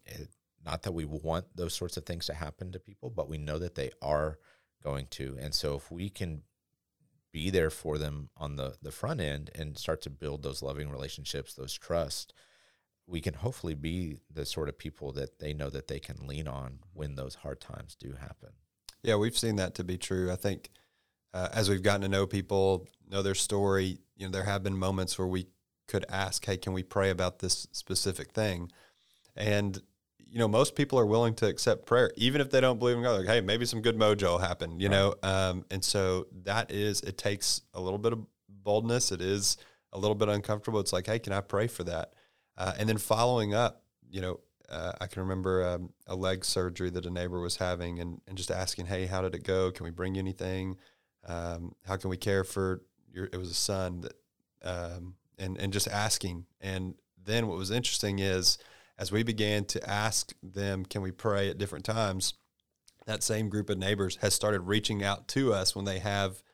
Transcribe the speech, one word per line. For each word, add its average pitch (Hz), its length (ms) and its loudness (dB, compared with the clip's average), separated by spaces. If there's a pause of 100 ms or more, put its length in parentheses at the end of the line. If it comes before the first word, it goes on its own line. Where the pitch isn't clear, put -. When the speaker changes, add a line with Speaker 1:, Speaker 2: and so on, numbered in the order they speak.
Speaker 1:
it, - 240 -14 (340)
not 80 200 -6
that 95 100 -2
we 82 120 -2
want 80 400 -2 (100)
those 85 180 -4
sorts - 240 -6
of - 80 -10
things 85 220 -6
to 82 60 -6
happen 78 380 -10
to 92 80 -12
people, 101 300 -16
but 82 200 -6
we 78 80 -6
know 76 220 -4
that 87 160 -6
they 67 160 -4 (100)
are 78 380 0 (440)
going 69 280 -4
to. 67 280 -8
And 71 140 -4
so 71 220 0
if - 160 -12
we 90 180 -6
can 82 320 -8 (920)
be 82 180 -4
there 87 200 4
for 76 280 -4
them 73 400 -4
on 73 180 -6
the, 67 260 -6
the 69 100 -10
front 139 300 -4
end 73 320 -4
and 76 240 -8
start - 260 -2
to 76 60 -10
build 71 340 -6
those 69 180 -6
loving 71 280 -6
relationships, 69 640 -8
those 67 200 -10
trust, - 600 -2 (760)
we 87 140 -4
can 73 140 -2
hopefully 82 400 -4
be 80 420 -4 (160)
the 76 120 -6
sort 76 240 -4
of 71 80 -10
people 73 340 -10
that 69 280 -6
they 76 140 -6
know 73 160 -4
that 69 180 -8
they 71 120 -6
can 69 260 -12
lean 73 220 -6
on 65 320 -8 (140)
when 73 220 -8
those 67 200 -8
hard 69 260 -10
times - 340 -14
do 67 180 -12
happen. 69 360 -16 (540)
Speaker 2:
Yeah, 110 140 4
we've 110 200 2
seen 110 200 2
that 92 180 0
to 92 80 -4
be 90 140 -2
true. 92 340 0
I 90 40 0
think, - 360 -4 (640)
uh, 90 200 -4
as 104 160 4
we've 95 140 2
gotten 101 180 4
to 95 60 0
know 98 180 4
people, 95 640 2 (200)
know 98 140 0
their 98 140 2
story, 98 640 2 (160)
you 98 100 -8
know, 92 60 -6
there 95 140 -2
have 101 180 0
been 98 140 0
moments 95 420 0
where 92 80 0
we 92 180 -2 (420)
could 101 220 0
ask, 95 340 -2
"Hey, 95 140 0
can 95 160 -4
we 92 80 0
pray 98 300 4
about 90 280 0
this - 320 0
specific - 600 -4
thing?" 90 400 -2 (640)
And, 104 440 2 (380)
you - 220 -8
know, 117 80 6
most 120 280 6
people 139 220 4
are 120 80 8
willing 113 300 6
to - 120 2
accept - 380 2
prayer, 120 300 6
even 131 260 4
if 131 80 0
they 131 120 6
don't 127 180 4
believe 123 180 6
in 120 60 0
God. 120 160 4
Like, 95 80 0
"Hey, 113 140 6
maybe 110 260 2
some 117 160 -2
good 113 140 4
mojo 107 260 6
will 87 160 4
happen," 85 400 -2
you 98 100 2
Speaker 1:
Right. 98 60 6
Speaker 2:
know? 98 260 6
Um, 95 480 2
and 95 160 -2
so 92 400 2 (180)
that 101 280 0
is, 101 300 0
it 98 180 -8
takes - 420 0 (140)
a 90 60 -6
little 95 180 -2
bit 117 140 2
of 110 120 -4 (240)
boldness. 107 640 2
It 90 100 -2
is 101 360 2 (360)
a 95 60 -8
little 104 160 4
bit 104 140 4
uncomfortable. 104 500 0
It's 95 140 0
like, 92 120 0
"Hey, 110 140 0
can 104 140 -4
I 98 80 0
pray 104 260 0
for 90 160 -6
that?" 85 320 -4 (420)
Uh, 92 200 0
and 107 100 2
then 110 100 4
following 113 560 4
up, 113 300 2 (260)
you 95 120 -6
know, 92 180 -2 (300)
uh, 80 320 -4
I 90 60 -2
can - 160 -6
remember, 92 440 2
um, 90 240 -2 (160)
a 95 80 -4
leg 92 300 0
surgery 90 440 0
that 90 160 -4
a 87 60 -4
neighbor 90 300 -2
was 87 160 -2
having 87 420 -2
and, 85 280 -8
and 95 100 -10
just 92 120 -6
asking, 90 380 -2
"Hey, 92 200 0
how 92 140 0
did 92 140 -2
it - 80 -10
go? 92 280 2
Can 90 120 -12
we 85 80 -6
bring 92 240 -4
you 95 60 0
anything? 92 560 -4 (500)
Um, 85 480 -6 (100)
how 95 120 -2
can 95 120 -4
we 92 80 -2
care 98 260 2
for 95 380 0 (300)
your," 90 140 -6
it 92 120 -10
was 90 140 -6
a 82 40 -6
son 92 460 0
that, - 120 -10 (500)
um, 87 520 -8 (220)
and, 92 200 -4
and 98 160 -2
just 101 160 0
asking. 101 560 -2 (160)
And 95 340 -4 (260)
then 110 260 0
what 87 100 -2
was 95 140 -4
interesting 107 480 0
is, 92 380 4 (400)
as 92 140 -6
we 107 120 2
began 104 420 2
to - 240 -4
ask 104 520 0
them, 95 440 -4
"Can 101 160 -4
we 95 100 -4
pray 98 380 0
at - 80 -4
different 95 280 -4
times?" 104 500 0 (680)
that 110 160 -4
same 110 280 0
group 101 200 -2
of 98 80 0
neighbors 98 440 2
has 101 120 4
started 104 280 2
reaching 104 420 0
out 98 240 0
to 135 260 2
us 95 220 2
when 98 100 -4
they 95 140 -2
have 98 420 0 (120)